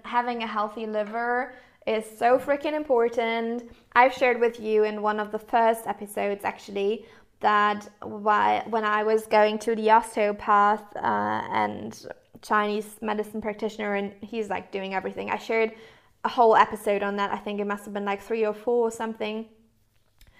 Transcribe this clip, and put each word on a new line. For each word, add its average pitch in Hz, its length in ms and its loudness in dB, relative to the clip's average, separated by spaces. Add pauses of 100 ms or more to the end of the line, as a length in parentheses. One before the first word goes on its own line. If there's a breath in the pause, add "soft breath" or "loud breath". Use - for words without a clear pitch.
having 240 400 -2
a 220 40 -6
healthy 214 380 -4
liver 233 680 -4 (320 loud breath)
is 220 200 -2 (120)
so 247 220 4
freaking 285 340 -2
important. 233 960 0 (240 loud breath)
I've 262 200 6
shared 247 260 2
with 226 200 0
you 214 240 2
in 214 180 -2
one 214 180 0
of 208 120 -6
the 214 80 -6
first 226 480 2
episodes, 202 580 -4
actually, 202 600 -4 (360 loud breath)
that 208 460 2 (140)
why, 208 680 2
when 220 140 0
I 214 200 2
was 220 220 2
going 214 340 4
to 226 160 0
the 220 160 2
osteopath, 208 920 4 (120)
uh, 208 460 -2 (100)
and 208 540 -4 (360)
Chinese 208 600 -2
medicine 214 400 -4
practitioner, 208 540 -4
and 202 260 -4
he's, 214 280 -6
like, 185 220 -6
doing 190 220 -6
everything. 196 360 -6
I 208 80 -2
shared 220 360 -2 (500 loud breath)
a 226 60 -2
whole 226 260 6
episode 208 480 2
on 202 140 -4
that. 202 140 -2
I 208 60 -4
think 208 220 -8
it 202 80 -2
must 202 180 -6
have 208 80 -12
been, 202 120 -6
like, 202 160 -4
three 226 240 -2
or 208 80 -2
four 240 340 0
or 226 40 -2
something. 220 560 -8 (920 soft breath)